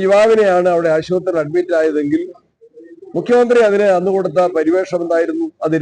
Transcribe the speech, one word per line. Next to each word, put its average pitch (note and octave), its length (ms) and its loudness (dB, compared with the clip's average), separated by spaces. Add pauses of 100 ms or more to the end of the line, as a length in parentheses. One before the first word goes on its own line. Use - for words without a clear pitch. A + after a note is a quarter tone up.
യുവാവിനെയാണ് G3+ 720 4
അവിടെ E3+ 220 0
ആശുപത്രിയിൽ E3+ 480 -2
അഡ്മിറ്റ് E3+ 340 -4
ആയതെങ്കിൽ D#3 440 -2 (920)
മുഖ്യമന്ത്രി A#3+ 420 2 (100)
അതിന് G3+ 180 0 (120)
അന്ന് F#3 120 -2
കൊടുത്ത F3+ 300 -2 (160)
പരിവേഷം F3 480 -2
എന്തായിരുന്നു? E3 420 -2 (180)
അത് D#3+ 180 -2